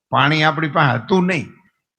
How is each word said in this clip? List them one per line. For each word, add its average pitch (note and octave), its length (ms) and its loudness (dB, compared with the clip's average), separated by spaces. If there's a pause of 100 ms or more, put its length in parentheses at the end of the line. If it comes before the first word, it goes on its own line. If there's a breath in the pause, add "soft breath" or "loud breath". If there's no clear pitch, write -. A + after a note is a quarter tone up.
પાણી C#3+ 340 2
આપણી D#3 260 0
પાસે C3+ 340 0
હતું F3+ 220 0
નહીં, D#3+ 280 -4 (460)